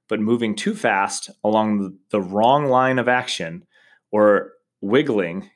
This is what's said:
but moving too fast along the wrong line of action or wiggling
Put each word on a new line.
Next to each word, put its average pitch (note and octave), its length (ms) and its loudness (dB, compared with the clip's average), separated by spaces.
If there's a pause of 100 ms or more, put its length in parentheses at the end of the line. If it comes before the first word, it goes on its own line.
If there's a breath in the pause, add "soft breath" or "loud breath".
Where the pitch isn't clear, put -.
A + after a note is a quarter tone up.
but G#2+ 120 -2
moving A2 360 0
too G3+ 200 -4
fast G2+ 560 -2 (120)
along G#2+ 540 0 (140)
the G#2 100 0
wrong A2+ 460 2
line B2+ 320 2
of A#2 80 -2
action F#2+ 580 -4 (460 soft breath)
or G#2 400 4 (300)
wiggling G2+ 760 -2